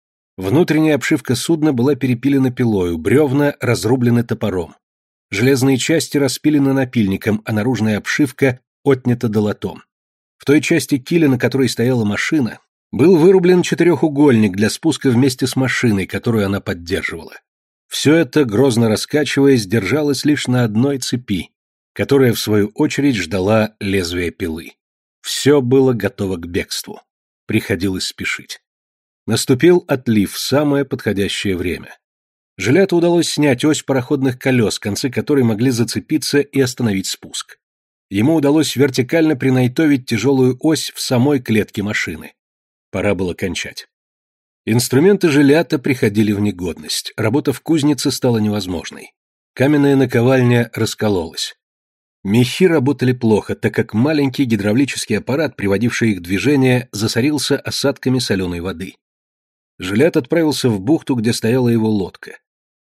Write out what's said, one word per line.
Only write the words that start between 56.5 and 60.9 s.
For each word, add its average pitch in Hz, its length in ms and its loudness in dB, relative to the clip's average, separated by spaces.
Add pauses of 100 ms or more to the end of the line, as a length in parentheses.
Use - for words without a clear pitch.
засорился 127 640 -2
осадками 131 640 -2
солёной 92 420 -4
воды. 90 340 -10 (840)
Жилят 101 380 2
отправился 151 540 0
в 104 100 0
бухту, 139 360 0